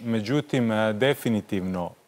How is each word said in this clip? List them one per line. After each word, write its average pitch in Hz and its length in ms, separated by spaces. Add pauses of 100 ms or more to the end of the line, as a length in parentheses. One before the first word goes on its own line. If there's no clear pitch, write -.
međutim, 117 680
e, 110 220
definitivno 104 1000 (160)